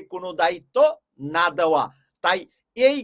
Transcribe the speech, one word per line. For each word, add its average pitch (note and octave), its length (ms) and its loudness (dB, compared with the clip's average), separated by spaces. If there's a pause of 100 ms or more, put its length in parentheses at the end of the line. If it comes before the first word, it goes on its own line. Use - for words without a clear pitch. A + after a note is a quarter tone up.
(120)
কোনো F3+ 160 -10 (120)
দায়িত্ব F3 360 -2 (580)
না E3+ 100 2 (140)
দেওয়া। D#3 260 2 (400)
তাই F#3 160 0 (360)
এই C4 280 4